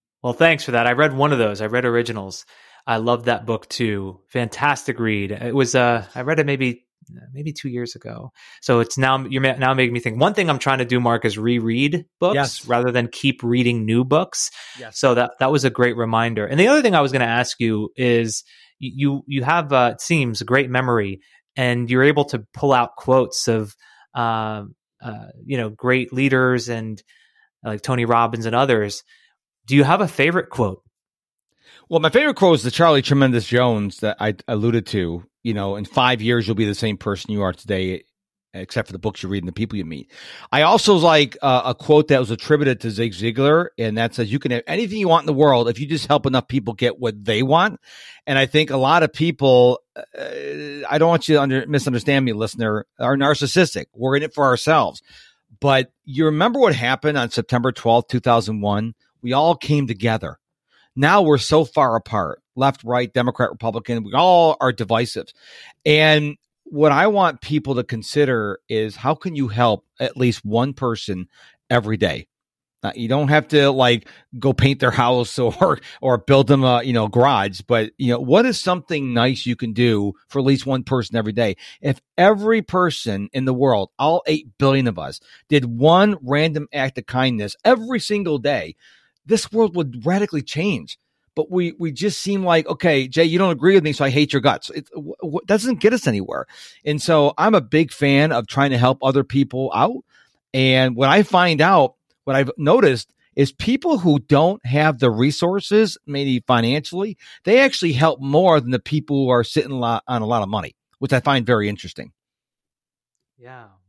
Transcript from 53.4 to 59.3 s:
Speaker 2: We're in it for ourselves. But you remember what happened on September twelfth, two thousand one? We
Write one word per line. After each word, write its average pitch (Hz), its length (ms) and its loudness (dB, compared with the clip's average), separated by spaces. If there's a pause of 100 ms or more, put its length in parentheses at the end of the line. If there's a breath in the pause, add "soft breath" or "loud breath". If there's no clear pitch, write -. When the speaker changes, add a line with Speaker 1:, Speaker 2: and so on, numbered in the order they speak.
Speaker 2:
We're 131 220 -2
in 147 80 0
it 156 100 -8
for 143 120 2
ourselves. 131 560 2 (580 soft breath)
But 135 320 2 (140)
you 147 200 -2
remember 180 340 0
what 208 140 4
happened 131 440 -2
on 117 140 -2
September 120 420 -2
twelfth, 117 340 2
two 123 140 -2
thousand 110 400 0
one? 104 320 -2 (280)
We 120 120 -6